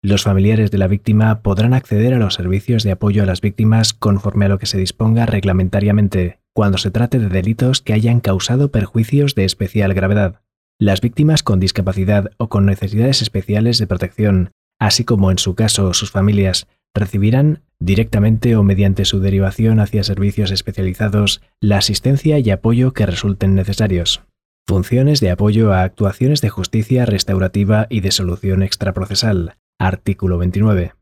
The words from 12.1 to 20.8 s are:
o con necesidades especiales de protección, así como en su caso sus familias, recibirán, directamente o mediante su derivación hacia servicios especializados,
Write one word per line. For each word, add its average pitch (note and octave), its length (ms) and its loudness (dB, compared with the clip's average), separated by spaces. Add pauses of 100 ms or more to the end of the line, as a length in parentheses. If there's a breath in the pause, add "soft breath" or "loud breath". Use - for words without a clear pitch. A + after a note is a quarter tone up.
o A2+ 100 -4
con G2+ 160 0
necesidades G#2 560 0
especiales G#2+ 560 -2
de G2+ 100 0
protección, F#2 680 -2 (260)
así A2 260 0
como G2 260 2
en F#2 60 2
su F2+ 180 -2
caso G2+ 380 0
sus - 180 -4
familias, G2 560 0 (280)
recibirán, A2 680 0 (180)
directamente A2 800 2
o G#2 60 4
mediante G2 420 2
su G2 160 -2
derivación G2 600 2
hacia G#2 220 0
servicios G2 480 -2
especializados, G2 920 -2 (180)